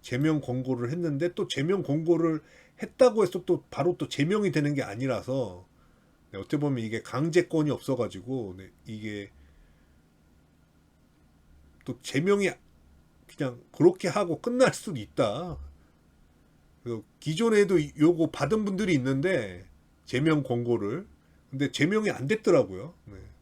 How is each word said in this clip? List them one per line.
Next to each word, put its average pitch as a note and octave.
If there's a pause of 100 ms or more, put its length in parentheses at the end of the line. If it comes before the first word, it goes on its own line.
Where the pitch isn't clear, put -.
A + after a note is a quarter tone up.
제명 D3
권고를 B2
했는데 E3
또 -
제명 E3+
권고를 D#3+ (420)
했다고 A3
해서 F3+
또 E3+
바로 F3
또 C#3
제명이 F#3+
되는 D3
게 C3+
아니라서 A2 (680)
네, G2+
어떻게 G2
보면 C#3
이게 A2
강제권이 D#3
없어가지고 A#2
네, F#2+ (160)
이게 G#2 (2500)
또 -
제명이 F#3+ (760)
그냥 B2 (120)
그렇게 -
하고 F3
끝날 A#3+
수도 D#3+
있다. A#2 (1300)
그래서 A2+ (180)
기존에도 G3+
이-, D3
요거 D#3+
받은 G#3
분들이 F#3
있는데 C3+ (400)
제명 D3
권고를 A#2+ (460)
근데 C3+
제명이 G3+
안 C3
됐더라고요. C#3+ (100)
네. G2+ (260)